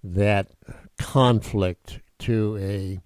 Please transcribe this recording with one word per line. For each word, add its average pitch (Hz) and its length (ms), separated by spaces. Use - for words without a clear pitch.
that 98 480
conflict 110 1040
to 107 380
a 95 480